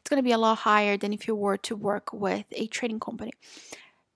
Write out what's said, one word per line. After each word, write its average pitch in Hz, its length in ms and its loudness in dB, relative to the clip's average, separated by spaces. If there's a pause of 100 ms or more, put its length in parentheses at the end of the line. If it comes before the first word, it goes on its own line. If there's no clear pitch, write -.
it's - 80 -10
gonna 277 120 2
be 247 120 4
a 226 40 4
lot 220 200 4
higher 208 400 4
than 202 160 -4
if 208 120 -8
you 220 100 -2
were 202 220 0
to - 180 -8
work 208 360 -2
with 202 400 -2
a 220 160 -6
trading 220 320 -6
company. 226 320 -8 (840)